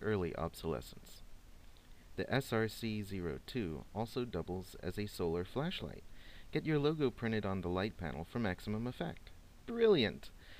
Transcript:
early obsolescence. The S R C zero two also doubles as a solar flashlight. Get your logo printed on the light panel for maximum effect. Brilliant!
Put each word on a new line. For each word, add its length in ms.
early 320
obsolescence. 880
The 180
S 180
R 160
C 360
zero 420
two 380
also 320
doubles 560
as 160
a 80
solar 400
flashlight. 580
Get 140
your 140
logo 320
printed 340
on 160
the 80
light 260
panel 300
for 140
maximum 480
effect. 420
Brilliant! 640